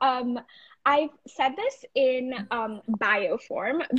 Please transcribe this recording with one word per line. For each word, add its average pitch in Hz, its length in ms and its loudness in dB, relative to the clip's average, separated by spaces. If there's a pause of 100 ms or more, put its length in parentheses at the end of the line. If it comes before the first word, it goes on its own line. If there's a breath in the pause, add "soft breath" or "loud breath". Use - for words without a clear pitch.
um, 254 380 0 (460 soft breath)
I've 294 240 4 (180)
said 269 280 0
this 480 300 -4 (100)
in, 254 560 0
um, 220 360 -4
bio 208 500 2
form, 262 460 -4 (160)